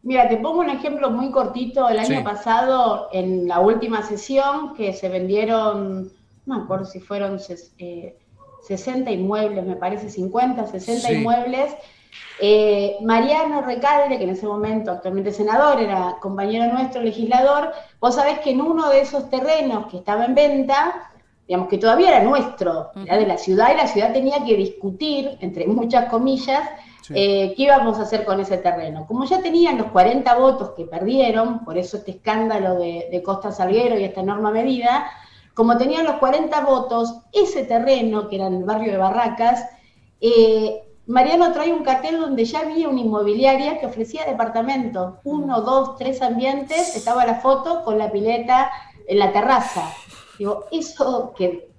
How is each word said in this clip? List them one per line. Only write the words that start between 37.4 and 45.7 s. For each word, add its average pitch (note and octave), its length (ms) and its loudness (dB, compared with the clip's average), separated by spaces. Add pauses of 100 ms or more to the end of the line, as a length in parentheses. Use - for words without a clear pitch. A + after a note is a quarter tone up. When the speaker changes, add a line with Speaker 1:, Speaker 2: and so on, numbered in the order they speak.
Speaker 1:
terreno, A#3 640 0
que F#3+ 80 -6
era F#3+ 100 -2
en F#3 80 -2
el F3+ 80 -4
barrio G#3+ 300 -2
de F#3+ 60 -2
Barracas, A#3 680 0 (560)
eh, A3 600 4 (220)
Mariano D4 460 4
trae E4 220 0
un D#4 100 -2
cartel C#4+ 380 0
donde C4 240 0
ya D4+ 160 -4
había D#4 260 -2
una C4 140 0
inmobiliaria B3 800 2
que C4 40 -6
ofrecía A#3+ 400 -8
departamento, A#3 1000 -4
uno, C#4 340 -2
dos, C4 380 0